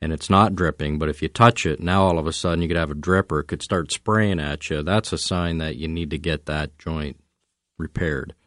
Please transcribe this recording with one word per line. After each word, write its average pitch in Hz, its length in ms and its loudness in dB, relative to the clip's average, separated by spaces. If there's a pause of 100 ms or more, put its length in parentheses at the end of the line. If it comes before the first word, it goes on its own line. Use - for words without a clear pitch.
and 80 120 -4
it's - 180 -6
not 98 260 6
dripping, 76 420 0
but 78 120 -2
if 76 120 -8
you 78 60 -2
touch - 380 4
it, 80 120 0
now 92 260 2
all 90 140 4
of 78 80 -2
a 82 60 -2
sudden 87 300 0
you 82 60 -2
could 82 80 0
have 80 140 0
a 73 40 -6
drip 90 360 2
or 78 100 0
it 71 80 -6
could 82 140 -6
start 85 300 -2
spraying 107 480 0
at 73 300 -6
you. 76 120 -2
That's 95 300 0
a 82 60 -4
sign 85 400 -2
that 80 180 -4
you 80 120 -6
need 82 220 -4
to 78 80 -4
get 78 280 -4
that 76 320 -4
joint 76 380 -8 (600)
repaired. 78 580 -6 (120)